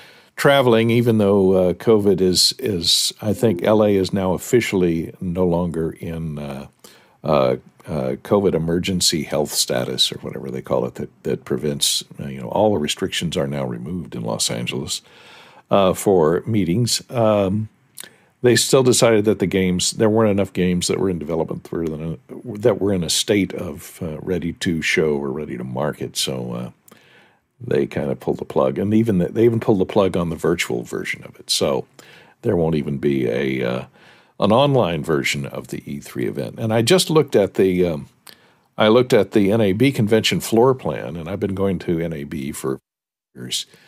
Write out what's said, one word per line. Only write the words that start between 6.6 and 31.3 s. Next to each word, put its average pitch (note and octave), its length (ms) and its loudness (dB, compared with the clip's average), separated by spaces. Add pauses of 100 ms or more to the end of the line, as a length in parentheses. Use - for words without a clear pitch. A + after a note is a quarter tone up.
uh, C2+ 320 2 (320)
uh, C2 340 -4
covid G2+ 320 2
emergency E2+ 720 0
health D2+ 260 -2
status B1 640 -2
or - 60 -10
whatever C2 300 -10
they C2 140 -8
call B1 220 0
it B1+ 100 -6
that, - 160 -10 (140)
that - 200 -4
prevents, C#2 600 -2 (160)
uh, C#2+ 80 -10
you C2+ 120 -10
know, A#1+ 100 -10
all G#2+ 200 2
the G2+ 80 0
restrictions D#2+ 580 -4
are C#2+ 120 -2
now C#2 160 -4
removed A#1+ 500 -8
in A#1 80 -8
Los A1 260 -4
Angeles, - 540 -6 (720)
uh, F#2+ 200 4
for F2 540 2
meetings. A2 640 0
Um, G#2+ 580 2 (720)
they B2 140 4
still C3 300 4
decided A#2 400 4
that G#2+ 160 2
the G2+ 80 2
games, F2+ 420 0
there A2+ 180 0
weren't A2 220 4
enough G2 220 0
games F2+ 340 0
that F2 140 -2
were F#2+ 100 0
in F2 80 -4
development D#2 460 -4
that - 80 -14
were F2 100 -4
in D#2+ 380 -6 (100)
a, G#2+ 280 -12
that G#2+ 220 2
were G2 120 0
in F2+ 100 0
a D#2 80 -4
state G#2 440 0
of, - 460 -12
uh, D#2 200 -8
ready E2+ 320 -4
to E2 300 -2
show D2+ 340 2
or C#2 160 -4
ready D2+ 260 -8
to - 60 -8
market. C2 520 -6
So, B1+ 360 -6
uh, A#1+ 180 -8 (920)
they C#2 280 0
kinda C#2+ 260 -4
pulled C#2+ 240 -4
the - 60 -10
plug, C2+ 340 0
and G2+ 160 0
even A2 240 4
the, F2 80 2
they A2+ 180 2
even A#2 140 4
pulled A2 220 2
the F#2 40 2
plug F#2+ 320 0
on E2+ 140 -2
the D#2+ 60 -6
virtual D#2 480 -2
version - 400 -10
of - 160 -20